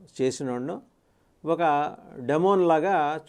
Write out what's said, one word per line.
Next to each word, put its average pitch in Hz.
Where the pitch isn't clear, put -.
చేసిన 131
వాడినో 143
ఒక 156
డెమోన్లాగా 160